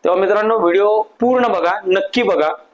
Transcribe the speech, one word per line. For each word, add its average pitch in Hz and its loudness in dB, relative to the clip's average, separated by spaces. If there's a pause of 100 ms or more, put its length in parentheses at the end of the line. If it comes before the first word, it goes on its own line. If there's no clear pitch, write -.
तेव्हा 180 0
मित्रांनो, 214 0
व्हिडिओ 202 2
पूर्ण 247 0
बघा, 185 -2
नक्की 190 0
बघा 160 0 (240)